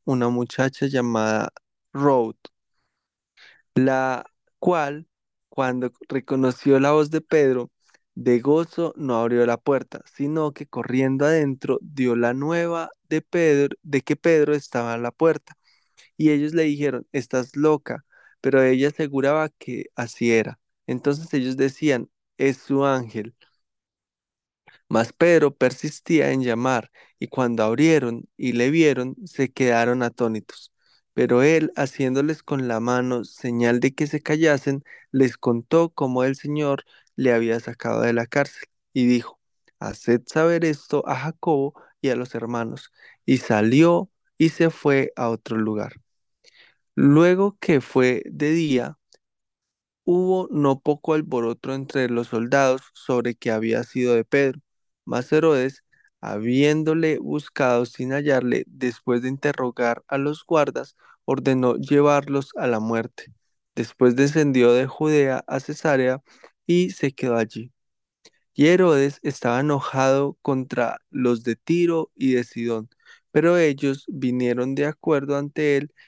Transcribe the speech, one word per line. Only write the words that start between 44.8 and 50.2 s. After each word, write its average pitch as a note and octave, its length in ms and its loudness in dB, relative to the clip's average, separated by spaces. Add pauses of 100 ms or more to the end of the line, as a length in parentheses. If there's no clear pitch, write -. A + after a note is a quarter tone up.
a A#2+ 140 -4
otro A2 280 -6
lugar. G#2+ 440 -4 (920)
Luego F3 640 4
que C#3+ 220 2
fue B2+ 440 2
de D3 260 -4
día, D3+ 460 -2 (1040)
hubo F#3 480 0